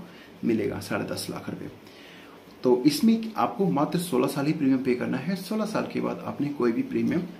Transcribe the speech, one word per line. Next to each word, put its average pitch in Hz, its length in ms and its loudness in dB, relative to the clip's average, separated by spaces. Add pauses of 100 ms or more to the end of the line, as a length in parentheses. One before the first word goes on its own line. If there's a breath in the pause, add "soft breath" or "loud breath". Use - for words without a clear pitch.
(440 loud breath)
मिलेगा, 107 360 0
साढ़े - 240 -4
दस - 260 -6
लाख - 200 -8
रुपये। - 200 -8 (920 loud breath)
तो 123 240 4
इसमें 220 500 4
आपको 175 340 2
मात्र 147 280 0
सोलह 127 280 2
साल 143 200 -2
ही 156 60 4
premium 135 300 2
पे 123 120 2
करना 117 220 -2
है, 156 200 -4
सोलह 214 280 -4
साल 123 280 -2
के 123 80 -2
बाद 120 260 -2
आपने 127 220 -2
कोई 120 240 0
भी 127 100 0
premium 120 380 0 (200)